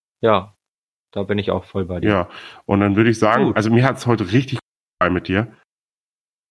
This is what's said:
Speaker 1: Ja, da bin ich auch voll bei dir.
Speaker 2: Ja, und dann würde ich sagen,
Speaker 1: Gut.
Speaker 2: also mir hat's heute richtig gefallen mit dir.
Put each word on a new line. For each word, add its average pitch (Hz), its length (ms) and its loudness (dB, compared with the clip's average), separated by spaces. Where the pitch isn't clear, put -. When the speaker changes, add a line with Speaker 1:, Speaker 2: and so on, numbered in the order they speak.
Speaker 1:
Ja, 104 340 0
da 101 120 -6
bin 104 140 -2
ich 98 120 -4
auch 92 160 -4
voll 95 180 -6
bei 87 160 -8
dir. 101 80 0
Speaker 2:
Ja, 92 200 0
und 101 160 0
dann 101 160 2
würde 113 140 4
ich 110 80 -2
sagen, 110 300 2
Speaker 1:
Gut. 104 80 -2
Speaker 2:
also 110 140 0
mir 120 140 4
hat's 131 220 -2
heute 110 260 0
richtig 127 260 0
gefallen 87 140 0
mit 90 160 -2
dir. 104 260 -2